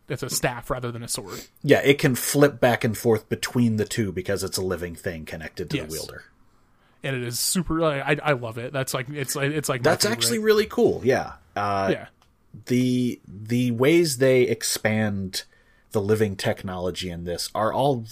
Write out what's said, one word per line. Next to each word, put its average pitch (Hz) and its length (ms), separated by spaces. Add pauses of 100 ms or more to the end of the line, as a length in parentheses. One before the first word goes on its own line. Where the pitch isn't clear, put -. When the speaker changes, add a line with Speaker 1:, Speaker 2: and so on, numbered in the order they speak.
Speaker 1:
it's 135 160
a 123 60
staff 120 400
rather 123 200
than 117 140
a 117 40
sword. - 320 (220)
Speaker 2:
Yeah, 131 220
it 139 140
can 135 180
flip 143 420
back 120 240
and 113 160
forth 110 300
between 117 480
the 104 80
two 101 280
because 92 300
it's 95 140
a 98 60
living 87 340
thing 80 280
connected 80 460
to 147 60
Speaker 1:
Yes. 104 100
Speaker 2:
the 78 60
wielder. 73 320 (800)
Speaker 1:
And 139 100
it 127 80
is 120 160
super, 165 460
I, 143 160
I, 143 240
I 147 80
love 120 260
it. 131 140
That's 135 220
like, 131 160
it's, 147 260
it's 143 320
like 131 160
my 156 60
Speaker 2:
That's 170 140
Speaker 1:
favorite. 214 120
Speaker 2:
actually 233 220
really 214 280
cool. 135 380
Yeah. 120 300 (200)
Uh, 98 380
Speaker 1:
Yeah. - 140 (600)
Speaker 2:
the, 127 600
the 117 440
ways 139 460
they 127 260
expand 107 1000 (480)
the 110 80
living 104 340
technology 92 760
in 85 140
this 87 300
are 107 180
all 123 400